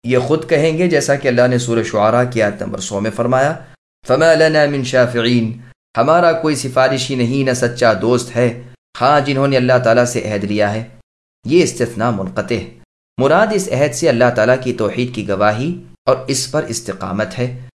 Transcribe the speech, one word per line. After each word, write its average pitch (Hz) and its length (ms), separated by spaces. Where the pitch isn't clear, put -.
یہ 123 140
خود 151 320
کہیں 160 280
گے، 180 100
جیسا 143 260
کہ 135 140
اللہ 123 220
نے 123 80
سورہ 117 240
شعراء 110 400
کی 113 100
آیت 101 200
نمبر - 160
سو 98 220
میں 110 100
فرمایا، 131 440
"فَمَا 156 280
لَنَا 156 240
مِن 139 140
شافعین"، 120 760
ہمارا 165 340
کوئی 156 220
سفارشی 131 600
نہیں، 127 300
نہ 131 80
سچا 120 400
دوست 123 340
ہے، 120 260
ہاں 143 200
جنہوں 139 280
نے 135 80
اللہ 123 280
تعالیٰ 120 200
سے 107 280
عہد 101 120
لیا 104 300
ہے۔ 113 100
یہ 165 180
استثناء 117 460
منقطع 98 440
ہے۔ - 240
مراد 156 320
اس 190 220
عہد 127 220
سے 165 140
اللہ 123 280
تعالیٰ 117 280
کی 123 80
توحید 120 420
کی 101 140
گواہی 107 560
اور 131 120
اس 135 240
پر 156 120
استقامت 104 760
ہے 127 360